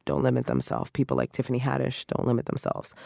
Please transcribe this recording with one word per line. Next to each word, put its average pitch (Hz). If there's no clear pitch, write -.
don't 143
limit 127
themselves. -
People -
like -
Tiffany 127
Haddish 131
don't -
limit 120
themselves. -